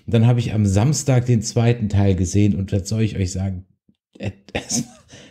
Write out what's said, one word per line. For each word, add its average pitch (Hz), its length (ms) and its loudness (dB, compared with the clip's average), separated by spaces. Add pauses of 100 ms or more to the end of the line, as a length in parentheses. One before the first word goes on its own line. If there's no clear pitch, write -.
Und - 80 -4
dann 113 140 4
hab 120 100 4
ich - 160 -4
am 107 120 2
Samstag 123 600 2
den 117 140 2
zweiten 117 460 0
Teil 98 280 2
gesehen 98 400 2
und 95 180 -4
was 98 160 -4
soll 110 140 -2
ich 104 140 -2
euch 95 140 -2
sagen? 92 340 -6 (520)
Es, - 680 -8 (480)